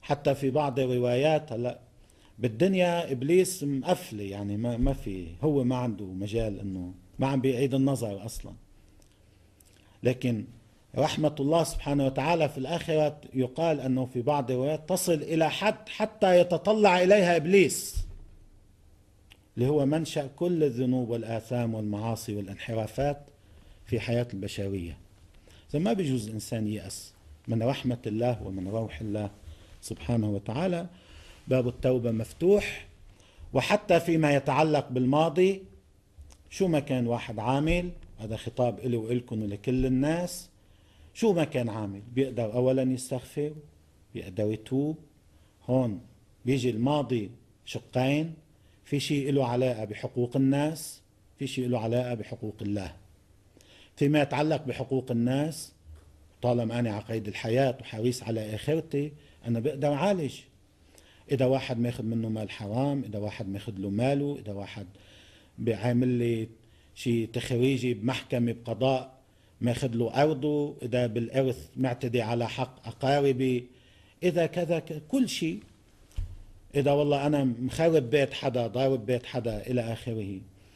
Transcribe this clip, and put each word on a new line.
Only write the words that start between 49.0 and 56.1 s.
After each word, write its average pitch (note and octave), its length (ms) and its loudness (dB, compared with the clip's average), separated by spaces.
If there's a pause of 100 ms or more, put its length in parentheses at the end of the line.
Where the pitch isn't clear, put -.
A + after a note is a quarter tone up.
له C3+ 160 4
علاقة A#2+ 380 0
بحقوق A#2+ 500 -4
الناس، C#3 640 0 (380)
في C#3 80 -4
شيء B2+ 200 -4
له A#2+ 120 0
علاقة A#2+ 340 0
بحقوق A2 480 -8
الله. G2+ 340 -4 (1000)
فيما D3 260 4
يتعلق D3 440 0
بحقوق B2+ 460 -4
الناس، C3 600 -2 (680)